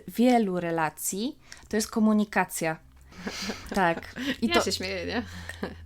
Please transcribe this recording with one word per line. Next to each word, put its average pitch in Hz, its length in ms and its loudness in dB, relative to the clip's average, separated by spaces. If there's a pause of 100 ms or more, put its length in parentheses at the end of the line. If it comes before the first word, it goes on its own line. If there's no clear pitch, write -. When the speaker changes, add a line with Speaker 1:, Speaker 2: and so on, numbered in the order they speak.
Speaker 1:
wielu 220 520 4
relacji, 170 760 -2 (340)
to 214 60 -4
jest 214 160 0
komunikacja. 208 880 2
Speaker 2:
<laughs> - 960 -10
Speaker 1:
Tak. 170 400 2 (260)
I 240 60 2
Speaker 2:
Ja 349 60 2
Speaker 1:
to 339 80 6
Speaker 2:
się 190 100 0
śmieję, 185 340 -4
nie? 196 180 -2 (640)